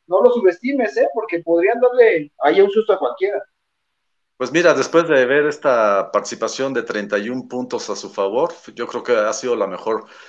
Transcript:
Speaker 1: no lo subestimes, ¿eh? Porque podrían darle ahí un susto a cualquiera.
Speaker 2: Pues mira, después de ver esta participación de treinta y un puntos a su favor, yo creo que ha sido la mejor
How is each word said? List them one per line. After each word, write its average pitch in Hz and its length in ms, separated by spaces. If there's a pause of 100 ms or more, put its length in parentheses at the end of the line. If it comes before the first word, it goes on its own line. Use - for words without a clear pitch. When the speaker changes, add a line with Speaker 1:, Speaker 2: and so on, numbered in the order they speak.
Speaker 1:
no 190 160
lo 247 80
subestimes, 226 680
¿eh? 233 160
Porque 214 280
podrían 175 400
darle 240 500 (140)
ahí 170 160
un 202 100
susto 214 220
a 185 60
cualquiera. 185 440 (960)
Speaker 2:
Pues 127 160
mira, 170 200
después 156 360
de 131 180
ver 143 200
esta 113 640
participación 113 600
de 120 120
treinta 104 340
y 104 100
un 127 200
puntos 123 420
a 98 60
su 101 120
favor, 107 440 (200)
yo 117 140
creo 120 160
que 123 140
ha 107 160
sido 120 240
la 101 100
mejor 101 380 (240)